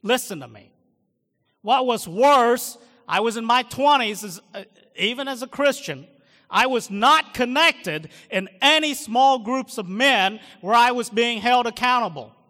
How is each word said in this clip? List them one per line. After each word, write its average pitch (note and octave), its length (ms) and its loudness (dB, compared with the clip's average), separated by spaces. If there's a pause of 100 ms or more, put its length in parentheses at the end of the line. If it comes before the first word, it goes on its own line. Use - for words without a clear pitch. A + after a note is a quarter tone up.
Listen G#3 380 -4
to B2+ 60 -16
me. G#2+ 240 -20 (920)
What B3+ 240 0
was A#3 200 -2
worse, A#3+ 680 2 (300)
I F3+ 120 0
was A3 180 -2
in A#3 80 -8
my A#3+ 180 2
twenties, B3 600 0
as, G3 160 -14 (140)
uh, - 100 -14 (320)
even B3 320 -4
as C4 140 -8
a B3+ 60 -12
Christian, A#3+ 600 -4 (420)
I A3 180 2
was B3 240 -4
not C4+ 420 2
connected A#3+ 760 -2 (200)
in F#3+ 200 -4 (120)
any D4+ 320 2
small C4 460 2
groups A#3+ 380 -6
of F#3+ 120 -10
men G#3+ 500 0 (220)
where G3+ 140 0
I A#3+ 160 6
was B3 180 -4
being A#3 300 -2
held A#3+ 260 2
accountable. A3 680 -2 (140)